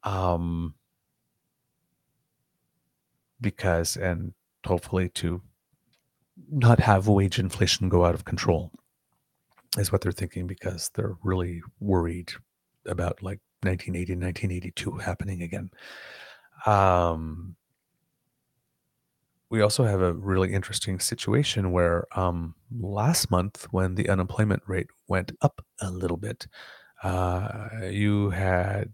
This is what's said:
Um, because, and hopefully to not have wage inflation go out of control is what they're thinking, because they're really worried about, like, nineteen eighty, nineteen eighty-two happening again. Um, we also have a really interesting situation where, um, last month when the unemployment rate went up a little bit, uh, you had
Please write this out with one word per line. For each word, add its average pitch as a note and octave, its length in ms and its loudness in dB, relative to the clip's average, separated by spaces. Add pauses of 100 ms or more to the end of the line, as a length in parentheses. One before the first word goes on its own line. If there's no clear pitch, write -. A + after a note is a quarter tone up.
Um, E2+ 720 0 (2750)
because, F2 560 0
and F#2 380 -4 (320)
hopefully F#2 420 0
to F2 320 -4 (1080)
not A#2+ 300 6
have G2+ 280 6
wage G2 300 4
inflation F#2 500 0
go F2 160 4
out F2 100 4
of - 100 -6
control D#2+ 480 0 (1040)
is G2+ 160 0
what G2 80 2
they're F#2 120 -2
thinking, F2+ 340 -6
because F2+ 480 -8
they're G#2 280 -4
really F2+ 400 -2 (160)
worried F2 540 0 (540)
about, F2 360 -4
like, G2 180 -10 (240)
nineteen F#2 320 -2
eighty, F2+ 180 -4
nineteen F2+ 380 -4
eighty-two F2+ 460 -8
happening G2 440 -6
again. - 280 -8 (920)
Um, F2 920 2 (1900)
we A2+ 120 4
also G#2+ 220 4
have G2+ 160 4
a F2+ 120 4
really F#2 400 2
interesting F#2+ 480 -2
situation G#2+ 720 0
where, F2 340 2 (100)
um, F2 380 0 (240)
last G#2 520 0
month F2+ 420 0
when F#2 240 0
the G#2 120 0
unemployment F#2+ 580 2
rate F#2 220 -4 (200)
went F#2 320 -2
up - 240 0 (160)
a F#2+ 100 -4
little F2+ 280 -4
bit, - 280 -10 (560)
uh, F#2 680 -2 (220)
you G2+ 400 2
had F#2+ 640 0